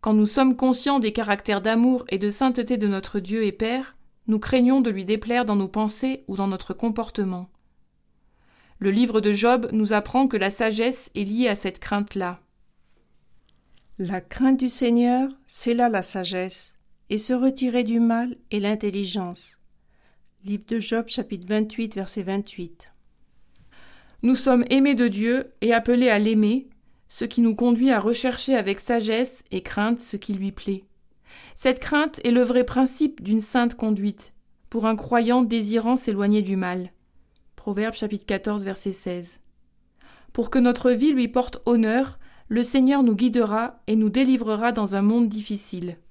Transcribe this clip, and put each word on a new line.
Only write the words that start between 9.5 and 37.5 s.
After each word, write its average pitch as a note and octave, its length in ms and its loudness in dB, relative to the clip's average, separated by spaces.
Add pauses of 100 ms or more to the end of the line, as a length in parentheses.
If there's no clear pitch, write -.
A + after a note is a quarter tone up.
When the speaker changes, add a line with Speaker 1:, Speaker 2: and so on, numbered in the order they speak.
Speaker 1:
nous G#3+ 200 0
apprend A3 340 2
que A#3+ 120 0
la F#3+ 100 0
sagesse A3 680 -2
est G#3 100 -2
liée A3+ 240 0
à G#3 60 2
cette F#3+ 260 -6
crainte-là. G3 600 -4 (1600)
Speaker 2:
La F#3 240 -6
crainte C4 360 2
du C4 120 -2
Seigneur, B3 600 2 (160)
c'est - 280 -2
là A#3+ 160 2
la G3+ 120 -2
sagesse, F#3 720 -8 (340)
et G#3+ 80 -2
se A3 160 -2
retirer B3+ 500 0
du A#3 160 2
mal A#3 380 0 (120)
est G#3 100 -2
l'intelligence. G3 960 -4 (880)
Livre G#3 200 -6
de A3+ 120 -4
Job, A3+ 320 -4
chapitre F#3 360 -6
vingt-huit, G#3+ 480 -2
verset G3 280 -6
vingt-huit. - 680 -8 (1300)
Speaker 1:
Nous B3 120 4
sommes B3+ 360 4
aimés C#4 240 6
de A#3+ 140 2
Dieu A3+ 520 -2
et A3+ 140 2
appelés B3 340 2
à G#3 100 4
l'aimer, G#3+ 520 2 (420)
ce - 120 -8
qui A3+ 160 -2
nous A3+ 160 4
conduit A#3+ 340 2
à A3+ 80 4
rechercher A#3+ 560 0
avec G3 240 0
sagesse A#3 720 -2
et F#3 140 -4
crainte A3+ 360 -2
ce - 160 -10
qui G3+ 160 -8
lui G3 200 -4
plaît. - 320 -8 (720)
Cette C4 240 0
crainte D4+ 420 -2
est A#3+ 80 2
le B3 120 4
vrai B3 200 4
principe C4 580 0
d'une G#3+ 200 0
sainte A#3+ 340 0
conduite, G#3 580 -4 (360)
pour A3 180 -4
un A3 80 2
croyant A#3+ 480 2
désirant A3+ 540 0
s'éloigner G#3 460 0
du F#3+ 120 -2
mal. F#3 380 -4 (640)